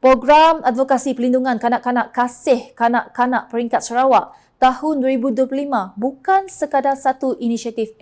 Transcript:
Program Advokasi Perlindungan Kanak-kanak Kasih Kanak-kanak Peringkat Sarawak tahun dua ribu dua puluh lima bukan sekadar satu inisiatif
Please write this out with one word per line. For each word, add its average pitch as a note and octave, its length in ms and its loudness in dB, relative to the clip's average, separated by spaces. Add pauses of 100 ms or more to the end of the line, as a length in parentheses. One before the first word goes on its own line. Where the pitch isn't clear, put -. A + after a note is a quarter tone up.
Program C#4+ 640 4
Advokasi C4 480 0
Perlindungan B3+ 480 0
Kanak-kanak B3 480 -2
Kasih B3 640 -2
Kanak-kanak A#3+ 800 -2
Peringkat A#3+ 320 -4
Sarawak A#3+ 480 2 (240)
tahun C4+ 400 0
dua C4 160 0
ribu C4 160 -2
dua B3+ 160 0
puluh C#4 240 -6
lima G3+ 240 -4
bukan F#4 560 -2
sekadar C#4 480 -2
satu C4+ 400 -2
inisiatif A#3 640 -4